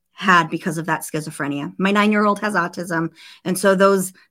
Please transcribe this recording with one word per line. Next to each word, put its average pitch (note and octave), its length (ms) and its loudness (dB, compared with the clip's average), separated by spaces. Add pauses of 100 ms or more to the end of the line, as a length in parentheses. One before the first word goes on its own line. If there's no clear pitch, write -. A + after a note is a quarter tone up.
(140)
had F3 360 2
because D#3+ 280 -6
of E3 80 -8
that D#3+ 160 -4
schizophrenia. D3+ 760 -8
My F#3+ 140 0
nine-year-old G#3 480 2
has G#3 140 -4
autism. E3+ 560 -2 (340)
And F#3 160 -2
so G3 160 4
those, F#3+ 380 2 (180)